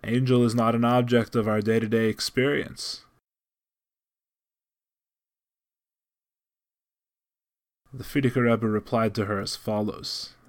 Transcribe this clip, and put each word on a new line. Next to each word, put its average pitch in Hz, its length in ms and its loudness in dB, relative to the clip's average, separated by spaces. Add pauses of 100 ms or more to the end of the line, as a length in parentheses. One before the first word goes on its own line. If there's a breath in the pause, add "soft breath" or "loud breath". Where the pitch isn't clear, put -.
Angel 123 420 2
is 117 120 0
not 113 180 2
an 117 100 2
object 120 520 2
of 107 100 2
our 107 140 2
day-to-day 110 480 2
experience. - 960 -4 (4000)
The 123 100 -14
Frierdiker 127 480 0
Rebbe 113 160 2
replied 107 480 0
to 104 120 -2
her 101 120 -4
as - 160 -6
follows. - 760 -6 (180)